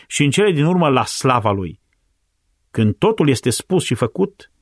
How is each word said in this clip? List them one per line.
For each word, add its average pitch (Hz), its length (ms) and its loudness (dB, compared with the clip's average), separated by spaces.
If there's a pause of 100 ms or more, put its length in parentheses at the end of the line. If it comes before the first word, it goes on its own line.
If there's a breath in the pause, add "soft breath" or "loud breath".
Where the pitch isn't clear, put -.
și - 160 -2
în 143 60 2
cele 196 220 2
din 147 140 2
urmă 170 240 2
la 123 160 2
slava 120 460 0
lui. 95 280 -6 (920)
Când 107 240 0
totul 196 340 0
este 127 200 0
spus - 340 -2
și - 100 -4
făcut, - 580 -4 (100)